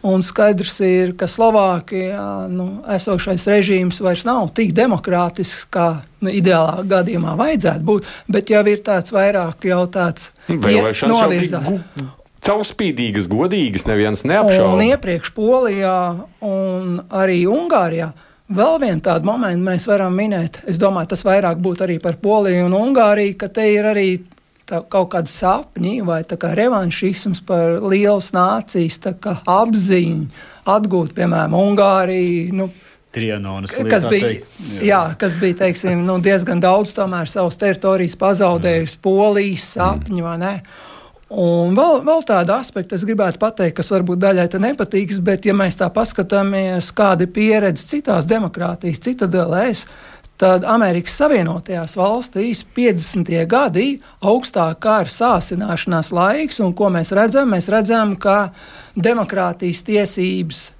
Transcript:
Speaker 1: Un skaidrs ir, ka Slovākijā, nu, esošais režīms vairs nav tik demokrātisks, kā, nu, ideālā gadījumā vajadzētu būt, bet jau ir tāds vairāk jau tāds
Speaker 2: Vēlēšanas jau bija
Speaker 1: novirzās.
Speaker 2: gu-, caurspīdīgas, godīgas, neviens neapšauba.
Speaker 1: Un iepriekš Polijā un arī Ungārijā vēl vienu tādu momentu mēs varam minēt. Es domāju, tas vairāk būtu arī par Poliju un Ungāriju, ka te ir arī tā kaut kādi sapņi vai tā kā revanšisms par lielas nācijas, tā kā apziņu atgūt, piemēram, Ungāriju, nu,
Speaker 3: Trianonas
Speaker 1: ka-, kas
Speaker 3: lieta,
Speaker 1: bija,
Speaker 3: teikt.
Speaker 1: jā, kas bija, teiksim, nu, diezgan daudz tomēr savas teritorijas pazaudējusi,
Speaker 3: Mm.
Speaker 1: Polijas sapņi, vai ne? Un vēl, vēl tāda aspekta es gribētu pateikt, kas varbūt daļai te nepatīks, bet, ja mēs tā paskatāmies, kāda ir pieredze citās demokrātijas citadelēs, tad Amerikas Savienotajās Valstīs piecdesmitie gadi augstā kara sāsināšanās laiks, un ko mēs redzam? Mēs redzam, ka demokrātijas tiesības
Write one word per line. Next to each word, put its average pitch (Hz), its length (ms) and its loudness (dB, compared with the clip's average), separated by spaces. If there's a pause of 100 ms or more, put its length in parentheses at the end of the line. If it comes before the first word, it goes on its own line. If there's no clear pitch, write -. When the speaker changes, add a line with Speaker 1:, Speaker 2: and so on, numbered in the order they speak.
Speaker 1:
Un 190 180 2
skaidrs 208 580 2
ir, 185 380 2
ka 185 80 -2
Slovākijā, 196 1200 0
nu, 180 200 -4 (180)
esošais 185 640 -2
režīms 185 500 2
vairs 180 240 0
nav 226 300 0
tik 190 240 0
demokrātisks, 180 880 0
kā, 170 220 0 (300)
nu, 190 120 -2
ideālā 180 560 2
gadījumā 180 480 0
vajadzētu 185 500 0
būt, 208 280 0 (140)
bet 208 280 0
jau 208 100 6
ir 208 220 2
tāds 185 260 0
vairāk 196 540 0
jau 180 200 2
tāds 175 440 -4 (140)
Speaker 2:
Vēlēšanas 208 760 2
jau 208 140 4
bija 175 100 0
Speaker 1:
novirzās. 175 320 -2
Speaker 2:
gu-, 143 340 -8 (360)
caurspīdīgas, 127 840 -2
godīgas, 127 640 -2
neviens 107 320 0
neapšauba. 190 560 4
Speaker 1:
Un 208 80 2
iepriekš 220 480 -2
Polijā 214 640 0 (440)
un 185 680 -4
arī 190 380 0
Ungārijā 190 680 0 (380)
vēl 247 280 2
vienu 202 240 0
tādu 165 240 0
momentu 196 400 -2
mēs 180 240 -2
varam 190 240 2
minēt. 190 500 -4
Es 170 140 -4
domāju, 190 320 0
tas 175 160 -4
vairāk 190 320 2
būtu 180 300 -2
arī 170 100 -2
par 170 240 -4
Poliju 196 460 2
un 185 100 2
Ungāriju, 208 600 2
ka 196 120 -8
te 220 160 -2
ir 208 240 2
arī 202 180 2 (600)
tā 170 140 -4
kaut 180 300 0
kādi 170 180 -2
sapņi 196 720 -2
vai 165 220 -2
tā 170 140 -8
kā 165 160 -4
revanšisms 196 880 0
par 170 380 0
lielas 202 520 0
nācijas, 185 680 0
tā 185 160 -6
kā 185 280 -6
apziņu 185 840 2 (380)
atgūt, 190 500 0
piemēram, 165 400 0
Ungāriju, 185 1000 2
nu, 190 160 -4 (380)
Speaker 3:
Trianonas 98 640 -6
Speaker 1:
ka-, 254 140 -4
kas 220 180 4
Speaker 3:
lieta, - 60 -2
Speaker 1:
bija, 202 220 2
Speaker 3:
teikt. - 240 -10 (240)
Speaker 1:
jā, 202 220 4 (120)
kas 180 240 -2
bija, 180 220 0
teiksim, 180 440 0
nu, 185 160 0
diezgan 180 400 2
daudz 190 340 4
tomēr 185 360 -4
savas 175 280 -2
teritorijas 190 600 0
pazaudējusi, 175 800 0
Speaker 3:
Mm. - 40 -20
Speaker 1:
Polijas 202 680 2
sapņi, 190 520 -2
vai 170 160 -6
ne? 190 180 -4 (680)
Un 170 500 0
vēl, 277 280 4
vēl 311 200 2
tāda 196 380 0
aspekta 196 360 -8
es 175 80 -4
gribētu 202 360 -2
pateikt, 202 380 -2
kas - 120 -4
varbūt 180 300 0
daļai 185 260 4
te 170 140 -4
nepatīks, 202 600 -2
bet, 190 260 0
ja 196 80 4
mēs 196 240 0
tā 180 120 0
paskatāmies, 196 1040 -2
kāda 185 340 2
ir 180 80 -10
pieredze 214 540 2
citās 214 400 -2
demokrātijas 175 760 -4
citadelēs, 190 840 -2 (480)
tad 185 340 4
Amerikas 190 480 0
Savienotajās 175 800 -2
Valstīs 214 680 -2
piecdesmitie 175 840 -2
gadi 226 420 0 (300)
augstā 208 560 0
kara 214 340 0
sāsināšanās 185 1040 -2
laiks, 208 480 0
un 180 160 0
ko 202 160 2
mēs 165 200 -2
redzam? 233 380 2
Mēs 190 220 -2
redzam, 220 440 2
ka 196 360 0 (400)
demokrātijas 185 880 -2
tiesības 185 800 -2 (180)